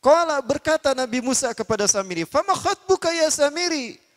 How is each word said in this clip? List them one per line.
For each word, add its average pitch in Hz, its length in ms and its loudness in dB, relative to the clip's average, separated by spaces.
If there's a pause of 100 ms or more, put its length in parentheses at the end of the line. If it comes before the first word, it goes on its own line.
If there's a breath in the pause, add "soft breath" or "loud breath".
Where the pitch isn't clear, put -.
Qala, 311 400 4
berkata 294 500 0
Nabi 254 240 -4
Musa 254 380 -2
kepada 208 320 -2
Samiri, 190 400 -2
"Fama 320 260 0
khatbuka 370 560 -2
ya 330 220 0
Samiri?" 294 680 -2 (180)